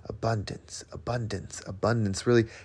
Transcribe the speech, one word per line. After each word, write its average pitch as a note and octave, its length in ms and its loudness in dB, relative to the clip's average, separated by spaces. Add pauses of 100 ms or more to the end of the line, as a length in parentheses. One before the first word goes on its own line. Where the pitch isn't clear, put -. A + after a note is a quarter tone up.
abundance, - 800 -4
abundance, G#2+ 760 -6
abundance. G#2 640 0
Really A#2 180 8 (200)